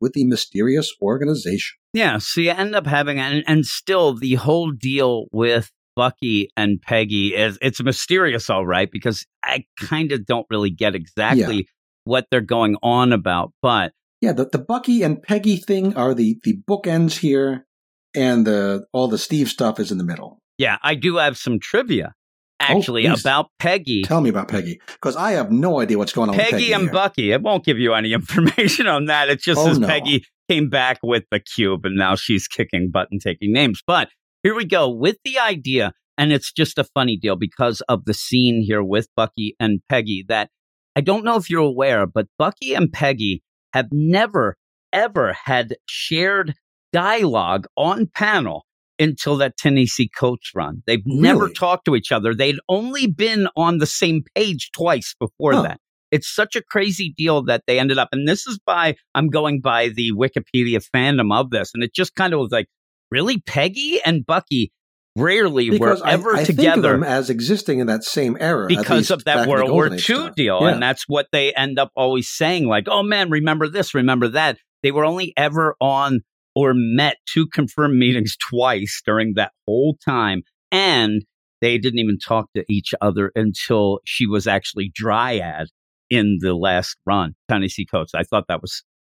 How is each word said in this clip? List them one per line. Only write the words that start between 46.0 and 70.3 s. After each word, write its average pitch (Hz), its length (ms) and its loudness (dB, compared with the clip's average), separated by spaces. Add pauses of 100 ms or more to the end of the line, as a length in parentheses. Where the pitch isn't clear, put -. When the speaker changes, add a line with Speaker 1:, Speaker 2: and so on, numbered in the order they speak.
Speaker 2:
dialogue 160 720 0 (100)
on 190 360 0
panel 147 520 -2 (340)
until 147 380 0
that 135 200 0
Tennessee 131 520 2
Coates - 480 -2
run. 80 300 -6
They've 110 200 0
never 156 360 4
Speaker 1:
Really? 180 120 -4
Speaker 2:
talked 180 300 -2
to 151 100 2
each - 160 0
other. 113 240 0
They'd 135 240 0 (100)
only 247 380 -2
been 208 400 0 (100)
on 170 220 4
the 151 80 2
same 160 380 0 (100)
page 196 420 -4
twice 160 440 -2
before 139 320 0
Speaker 1:
Huh. 240 100 4
Speaker 2:
that. - 180 -6 (300)
It's 151 240 0
such 214 220 -2
a 226 60 -4
crazy 196 540 -4
deal 156 280 2
that 117 240 0
they 127 100 4
ended 135 200 2
up, 123 140 0
and 139 140 -2
this 165 200 0
is 226 200 -8
by, 170 300 0 (180)
I'm 147 140 2
going 147 320 0
by 120 300 0
the 117 220 -2
Wikipedia 120 800 0
fandom 127 460 2
of 131 120 -2
this, 107 240 -4
and 120 100 -4
it 117 100 -10
just 180 220 -2
kind 185 180 0
of 147 60 0
was 117 100 -4
like, 113 160 -2 (460)
really? 185 340 0
Peggy 220 580 -2
and 156 220 0
Bucky 147 460 -2 (440)
rarely 151 540 2
Speaker 1:
Because 202 300 4
Speaker 2:
were 170 60 -4
Speaker 1:
I, - 60 4
Speaker 2:
ever 190 220 2
Speaker 1:
I 156 100 2
Speaker 2:
together 170 180 2
Speaker 1:
think 165 160 6
of - 40 2
them - 220 2
as 131 260 -2
existing 131 500 0
in 120 80 0
that 110 160 -2
same 127 360 -2
era, 160 240 0
at 92 40 -6 (100)
Speaker 2:
because 107 200 -2
Speaker 1:
least 110 120 0
Speaker 2:
of 185 140 -2
that 151 120 2
Speaker 1:
back 120 80 2
in - 0 -
the 131 60 0
Speaker 2:
World 131 180 2
Speaker 1:
Golden 135 60 2 (160)
Speaker 2:
War 92 40 -6
Speaker 1:
Age 90 120 -4
Speaker 2:
Two 226 160 2
Speaker 1:
stuff. 330 120 -10